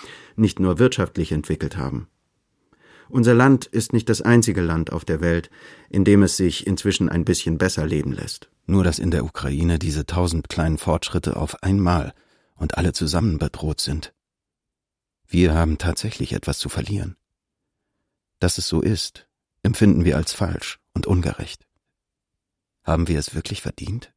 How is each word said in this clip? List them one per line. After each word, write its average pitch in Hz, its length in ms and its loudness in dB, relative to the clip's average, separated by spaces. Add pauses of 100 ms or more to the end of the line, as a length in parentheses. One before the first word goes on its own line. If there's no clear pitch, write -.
(360)
nicht 107 240 2
nur 92 180 2
wirtschaftlich 92 540 0
entwickelt 78 460 -4
haben. 65 280 -6 (1000)
Unser 120 240 4
Land 131 320 6
ist - 300 -4
nicht 113 160 0
das 107 100 2
einzige 113 400 4
Land 80 320 -2
auf 82 140 -6
der 80 160 -2
Welt, 85 260 0 (400)
in 98 160 0
dem 101 180 8
es 90 140 2
sich 90 300 0
inzwischen 98 420 0
ein 85 160 0
bisschen 85 320 0
besser 85 300 0
leben 73 260 -2
lässt. - 380 -10 (160)
Nur 95 180 4
dass 85 140 2
in 90 120 -2
der 85 140 0
Ukraine 78 540 -2
diese 76 260 -2
tausend 85 460 -2
kleinen 80 260 0
Fortschritte - 600 -2
auf - 260 -6
einmal 90 500 2 (440)
und - 200 -4
alle 85 160 0
zusammen 85 460 -2
bedroht 76 420 -4
sind. 76 320 -6 (1160)
Wir 85 260 4
haben 80 240 2
tatsächlich - 540 -4
etwas - 260 -4
zu - 100 -8
verlieren. - 480 -6 (1200)
Dass - 200 0
es 92 100 -6
so 80 120 0
ist, - 480 -4 (340)
empfinden 104 420 4
wir 78 120 2
als 80 160 -2
falsch - 460 -6 (140)
und - 140 -4
ungerecht. - 600 -2 (1160)
Haben 82 260 2
wir 80 100 0
es - 160 -6
wirklich - 280 -8
verdient? - 540 -10